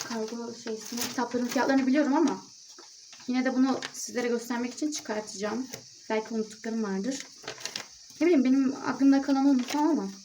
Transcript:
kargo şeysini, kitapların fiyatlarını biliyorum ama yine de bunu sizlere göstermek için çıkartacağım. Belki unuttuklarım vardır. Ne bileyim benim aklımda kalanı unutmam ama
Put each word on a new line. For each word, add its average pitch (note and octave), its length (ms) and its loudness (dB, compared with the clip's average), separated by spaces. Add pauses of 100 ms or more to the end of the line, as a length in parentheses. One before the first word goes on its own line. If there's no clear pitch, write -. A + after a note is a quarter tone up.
kargo A#3 460 -8 (100)
şeysini, A#3 360 -8
kitapların A#3+ 460 -4
fiyatlarını C4 400 2
biliyorum C4+ 280 4
ama C#4+ 300 2 (840)
yine B3+ 180 -2
de B3 100 0
bunu B3+ 260 2 (120)
sizlere A#3+ 360 -4
göstermek A#3+ 460 -4
için D4+ 180 -4
çıkartacağım. G#3+ 720 -6 (440)
Belki A3 240 -2
unuttuklarım A3 480 -4
vardır. G3+ 440 -4 (920)
Ne D#4 60 4
bileyim D4+ 180 6
benim C4 300 4 (120)
aklımda C#4 360 6
kalanı C4+ 260 4
unutmam C#4+ 400 2
ama G3+ 200 2 (160)